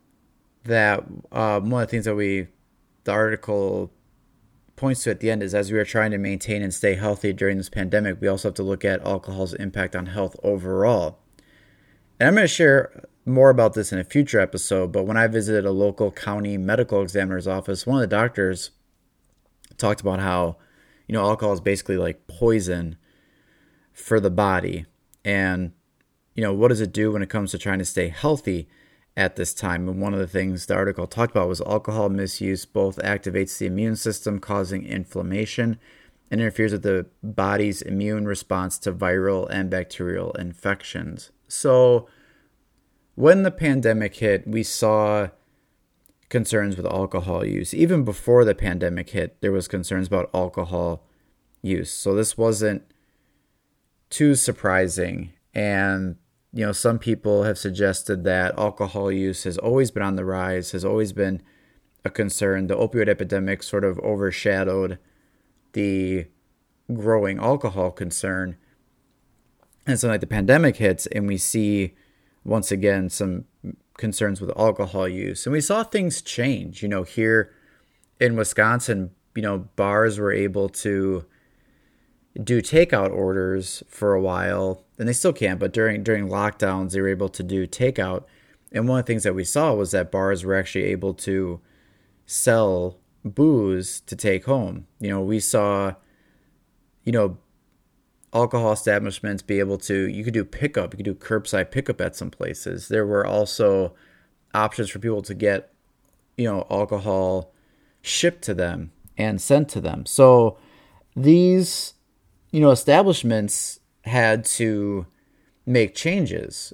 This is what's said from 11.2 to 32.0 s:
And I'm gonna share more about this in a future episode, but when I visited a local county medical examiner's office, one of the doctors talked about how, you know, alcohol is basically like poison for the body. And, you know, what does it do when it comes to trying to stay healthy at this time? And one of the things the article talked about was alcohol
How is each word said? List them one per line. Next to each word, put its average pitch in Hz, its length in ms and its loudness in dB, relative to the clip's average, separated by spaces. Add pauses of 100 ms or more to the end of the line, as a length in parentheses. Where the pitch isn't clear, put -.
And 123 80 4
I'm 185 80 6
gonna 208 120 6
share - 600 4 (180)
more 131 240 8
about 117 240 6
this 107 180 -4
in 95 80 -2
a 87 40 -2
future 98 360 2
episode, 92 520 0
but 95 120 0
when 110 140 0
I 113 100 6
visited 107 380 0
a 98 60 2
local 101 400 0
county 104 460 -4
medical 104 440 0
examiner's 95 460 -2
office, 95 380 -4
one 131 160 2
of 104 80 0
the 104 60 0
doctors 101 560 -2 (1080)
talked 107 220 0
about 95 200 0
how, 90 380 0 (500)
you 110 60 -4
know, 107 100 0
alcohol 104 300 0
is 87 80 -4
basically 98 360 -2
like 87 300 -4
poison 90 680 0 (960)
for - 280 -2
the 98 100 2
body. 90 560 0 (400)
And, 92 460 0 (640)
you 113 80 -2
know, 101 100 0
what 107 140 4
does 113 140 4
it 95 120 -2
do 107 180 2
when 104 120 -2
it 92 60 -6
comes 104 220 -4
to 95 60 -6
trying 98 220 -2
to 92 60 -4
stay 87 240 -2
healthy 98 600 -2 (480)
at 95 180 0
this - 180 -4
time? 90 360 -4
And 92 100 -6
one 101 140 -4
of 98 60 -2
the 92 80 -4
things 92 400 -4
the 95 80 -2
article 95 320 -2
talked 117 240 -2
about 90 180 0
was 90 120 -4
alcohol 107 460 -2